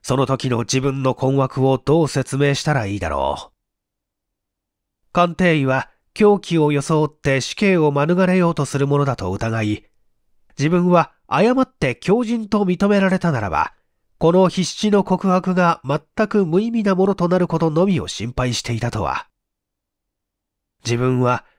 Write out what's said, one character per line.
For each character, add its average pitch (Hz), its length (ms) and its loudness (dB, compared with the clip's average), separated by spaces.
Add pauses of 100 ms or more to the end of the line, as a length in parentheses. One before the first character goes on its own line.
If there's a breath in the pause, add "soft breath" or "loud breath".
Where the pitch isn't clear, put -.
そ 127 140 -4
の 131 100 0
時 135 220 -4
の 117 120 -2
自 131 200 -2
分 135 220 -4
の 131 120 0
困 135 220 -2
惑 131 320 0
を 131 100 2
ど 160 260 0
う 143 40 -4
説 135 300 -4
明 143 160 2
し - 80 -6
た 151 100 -2
ら 120 140 -2
い 101 100 -6
い 95 40 -6
だ 87 80 -6
ろ 69 420 -4
う。 - 40 -20 (1600)
鑑 175 220 2
定 170 240 2
医 135 80 0
は 131 240 -2 (240)
凶 208 240 6
器 175 200 -2
を 151 140 2
装 151 320 0
っ 147 100 -6
て 135 260 0
死 - 140 -8
刑 196 220 2
を 151 160 2
免 151 240 0
れ 185 200 2
よ 175 140 2
う 165 40 -4
と 147 100 -2
す 135 140 -4
る 139 80 2
も 143 120 2
の 143 60 2
だ 135 120 -2
と 92 140 -6
疑 113 320 -4
い、 107 220 -4 (760)
自 143 100 0
分 175 220 2
は 170 220 2 (140)
誤 240 360 2
っ - 100 -4
て - 240 -2
狂 233 280 0
人 220 240 -6
と 208 160 0
認 180 240 0
め 202 120 2
ら 190 80 2
れ 185 100 0
た 170 140 -2
な 120 80 -2
ら 101 100 -6
ば、 76 240 -2 (440)
こ 165 140 2
の 185 160 4
必 180 160 -2
死 - 260 -4
の 196 140 2
告 196 240 -2
白 185 260 0
が 175 300 2
全 151 440 -4
く 202 180 2
無 165 140 0
意 226 100 -4
味 226 120 -2
な 196 120 2
も 185 120 2
の 202 80 0
と 175 140 -2
な 185 100 2
る 180 100 0
こ 165 100 -2
と 165 120 0
の 165 160 2
み 180 140 0
を 78 80 -10
心 117 280 -8
配 127 180 -2
し - 80 -6
て 120 100 -8
い 113 80 -4
た 120 100 -4
と 110 120 -6
は。 67 240 -6 (1600)
自 120 120 -2
分 127 240 0
は 123 240 0 (140)